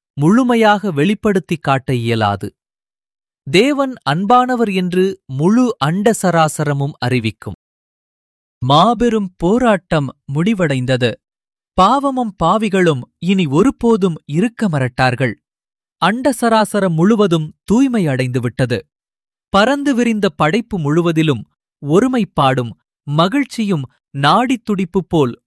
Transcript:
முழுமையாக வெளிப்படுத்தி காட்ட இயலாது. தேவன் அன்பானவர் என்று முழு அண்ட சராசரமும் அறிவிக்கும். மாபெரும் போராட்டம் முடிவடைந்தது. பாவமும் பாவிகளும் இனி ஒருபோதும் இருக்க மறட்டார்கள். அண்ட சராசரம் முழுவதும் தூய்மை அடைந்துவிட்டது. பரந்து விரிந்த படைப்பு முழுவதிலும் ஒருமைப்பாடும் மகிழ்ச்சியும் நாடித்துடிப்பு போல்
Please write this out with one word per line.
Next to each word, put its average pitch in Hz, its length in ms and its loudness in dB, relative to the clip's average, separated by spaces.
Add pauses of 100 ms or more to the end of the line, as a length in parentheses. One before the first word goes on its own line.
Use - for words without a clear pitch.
(180)
முழுமையாக 214 760 2
வெளிப்படுத்தி 185 640 -2
காட்ட 135 380 -2
இயலாது. 110 600 -2 (880)
தேவன் 262 460 0 (160)
அன்பானவர் 226 640 0
என்று 185 520 -2
முழு 202 520 0
அண்ட 196 440 0
சராசரமும் 156 800 0
அறிவிக்கும். 113 580 -4 (1040)
மாபெரும் 208 760 0
போராட்டம் 185 720 0 (260)
முடிவடைந்தது. 135 800 0 (600)
பாவமும் 254 720 0
பாவிகளும் 180 580 2 (160)
இனி 185 280 0
ஒருபோதும் 190 720 0 (100)
இருக்க 208 440 -2
மறட்டார்கள். 127 640 -2 (680)
அண்ட 240 300 0
சராசரம் 214 640 0
முழுவதும் 170 600 2 (100)
தூய்மை 233 440 0
அடைந்துவிட்டது. 127 720 -2 (720)
பரந்து 269 460 0
விரிந்த 220 340 0
படைப்பு 175 500 -2
முழுவதிலும் 156 640 0 (380)
ஒருமைப்பாடும் 151 880 0 (380)
மகிழ்ச்சியும் 190 800 -2 (320)
நாடித்துடிப்பு 196 920 0
போல் 139 400 0